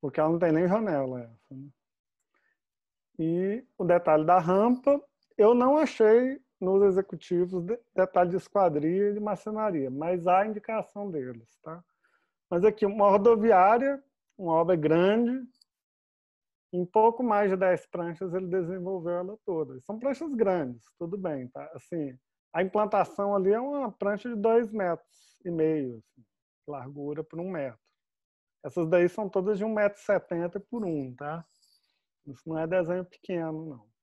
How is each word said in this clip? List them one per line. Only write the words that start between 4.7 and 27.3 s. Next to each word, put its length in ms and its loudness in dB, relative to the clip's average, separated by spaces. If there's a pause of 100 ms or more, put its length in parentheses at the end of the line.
eu 160 6
não 240 4
achei 680 4 (160)
nos 240 2
executivos 800 0
de-, 160 -6 (160)
detalhe 360 2
de 40 -2
esquadria 760 0
e 20 -4
de 80 -6
marcenaria, 680 -4
mas 380 -4
há 180 4
indicação 640 -8
deles, 520 -12
tá? 200 -16 (680)
Mas 160 2
aqui, 200 2
uma 240 4
rodoviária, 920 4 (340)
uma 160 -2
obra 220 4
grande, 720 2 (1300)
em 120 -2
pouco 380 2
mais 280 2
de 40 0
dez 300 0
pranchas 480 -8
ele 140 -6
desenvolveu 680 -6
ela 320 -8
toda. 360 -6
São 180 -12
pranchas 340 -6
grandes, 500 -2 (140)
tudo 200 -8
bem, 300 -6
tá? 260 -16
Assim, 440 -10 (360)
A 80 -2
implantação 720 -2
ali 160 2
é 80 2
uma 320 -6
prancha 380 -6
de 60 -8
dois 360 2
metros 760 -6
e 40 -8
meio, 480 -2
assim, 280 -20 (420)
largura 560 -10
por 160 -14